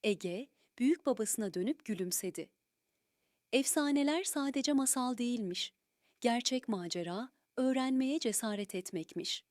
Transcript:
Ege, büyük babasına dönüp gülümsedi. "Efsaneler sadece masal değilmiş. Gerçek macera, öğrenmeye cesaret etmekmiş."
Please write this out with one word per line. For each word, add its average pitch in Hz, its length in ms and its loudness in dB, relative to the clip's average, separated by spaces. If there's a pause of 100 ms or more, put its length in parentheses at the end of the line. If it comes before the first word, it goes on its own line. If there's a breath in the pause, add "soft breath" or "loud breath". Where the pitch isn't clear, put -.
Ege, 196 440 -2 (320)
büyük 285 260 2
babasına 214 480 0
dönüp 208 320 -2
gülümsedi. 180 640 -4 (1040)
"Efsaneler 285 720 4
sadece 277 500 0
masal 254 440 2
değilmiş. 240 560 -2 (480)
Gerçek 247 460 0
macera, 180 640 -4 (280)
öğrenmeye 262 640 2
cesaret 208 560 -2
etmekmiş." 180 760 -6